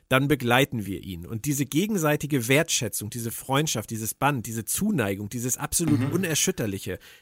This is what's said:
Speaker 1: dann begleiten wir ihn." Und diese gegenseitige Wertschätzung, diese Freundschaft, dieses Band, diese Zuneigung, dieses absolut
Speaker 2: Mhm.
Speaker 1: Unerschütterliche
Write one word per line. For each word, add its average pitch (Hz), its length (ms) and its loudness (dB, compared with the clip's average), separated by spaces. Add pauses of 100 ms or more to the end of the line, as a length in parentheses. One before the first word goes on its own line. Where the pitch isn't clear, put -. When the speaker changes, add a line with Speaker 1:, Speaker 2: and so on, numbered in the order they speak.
Speaker 1:
dann 135 200 4
begleiten 127 580 2
wir 90 180 -6
ihn." 85 220 -10
Und 110 180 -8
diese 143 220 0
gegenseitige 151 840 0
Wertschätzung, - 600 2
diese 117 220 -6
Freundschaft, - 580 0
dieses 110 240 -6
Band, 135 320 0
diese 113 180 -6
Zuneigung, 104 640 0
dieses 123 300 -4
absolut 147 420 2
Speaker 2:
Mhm. 139 120 0
Speaker 1:
Unerschütterliche 147 840 0 (240)